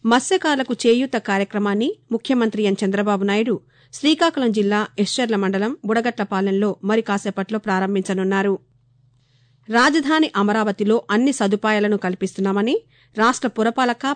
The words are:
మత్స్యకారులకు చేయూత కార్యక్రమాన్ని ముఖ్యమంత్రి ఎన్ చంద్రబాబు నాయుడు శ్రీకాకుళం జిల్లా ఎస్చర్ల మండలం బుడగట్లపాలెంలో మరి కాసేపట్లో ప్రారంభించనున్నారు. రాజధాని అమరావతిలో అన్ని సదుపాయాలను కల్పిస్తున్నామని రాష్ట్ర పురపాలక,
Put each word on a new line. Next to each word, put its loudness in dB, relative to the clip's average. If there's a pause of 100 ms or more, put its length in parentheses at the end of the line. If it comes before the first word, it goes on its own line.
మత్స్యకారులకు 0
చేయూత 0
కార్యక్రమాన్ని -2 (160)
ముఖ్యమంత్రి 0
ఎన్ 2 (100)
చంద్రబాబు 0
నాయుడు 0 (340)
శ్రీకాకుళం 2
జిల్లా 0 (120)
ఎస్చర్ల -2
మండలం 0 (100)
బుడగట్లపాలెంలో -2
మరి 0
కాసేపట్లో -4
ప్రారంభించనున్నారు. 0 (1080)
రాజధాని 2
అమరావతిలో 2 (100)
అన్ని 2
సదుపాయాలను 0
కల్పిస్తున్నామని -2 (400)
రాష్ట్ర 2
పురపాలక, -2